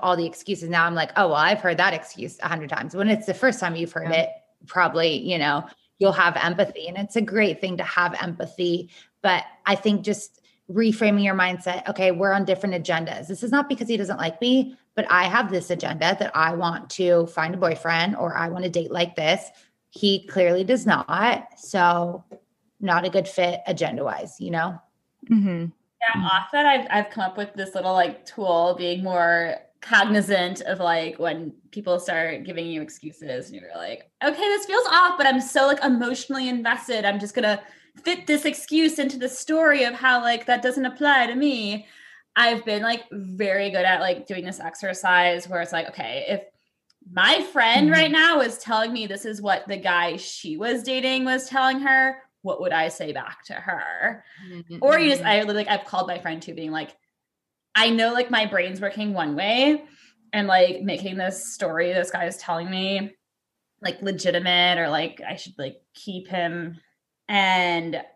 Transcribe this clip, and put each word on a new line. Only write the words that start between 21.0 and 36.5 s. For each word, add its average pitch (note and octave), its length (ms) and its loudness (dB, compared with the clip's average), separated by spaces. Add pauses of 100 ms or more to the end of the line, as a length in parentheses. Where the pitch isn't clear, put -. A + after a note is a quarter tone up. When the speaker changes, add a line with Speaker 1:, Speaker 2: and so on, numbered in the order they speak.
Speaker 1:
So F3 680 2 (560)
not F3+ 260 2
a F#3 40 -2
good F3+ 180 0
fit F3 400 -2
agenda-wise, A#2+ 720 -4
you F3+ 120 -8
know? E3+ 280 -4 (500)
Speaker 2:
Mm-hmm. G3 360 2 (360)
Speaker 3:
Yeah, A#3 120 2
I'm G3+ 80 -2
Speaker 2:
Mm-hmm. F#3 40 0
Speaker 3:
off F#3+ 260 0
that D4 140 4
I've, C4+ 240 4
I've G#3 220 0
come G#3+ 120 -4
up F#3 140 -4
with G3+ 180 -6
this F#3+ 200 -8
little, F#3 180 0
like, F3+ 320 2
tool, F3 520 2
being F3+ 260 -2
more E3+ 520 2 (260)
cognizant G3+ 800 2
of, F#3 180 -4
like, E3 400 0
when D#3+ 340 -4 (180)
people F#3 280 -2
start E3 440 -4
giving E3+ 240 -8
you D#3+ 140 -6
excuses D3+ 680 -12
and G2 120 -16
you're E2+ 140 -16
like, F2+ 340 -10 (140)
"Okay, D4+ 180 0
this G4+ 240 0
feels A4 220 2
off, F4 300 4
but C#4 100 4
I'm B3+ 140 4
so, C4+ 260 2
like, C#4+ 160 2
emotionally B3+ 640 -2
invested. A#3 560 -2